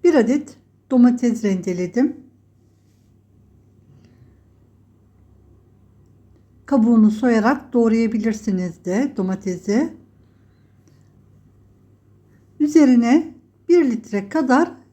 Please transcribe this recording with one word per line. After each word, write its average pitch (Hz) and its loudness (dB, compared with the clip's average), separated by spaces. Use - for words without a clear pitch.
Bir 339 2
adet 254 -2
domates 240 2
rendeledim. 185 -4
Kabuğunu 220 4
soyarak 233 -2
doğrayabilirsiniz 220 -2
de 233 -4
domatesi. 190 -4
Üzerine 294 2
bir 330 2
litre 202 -8
kadar 294 0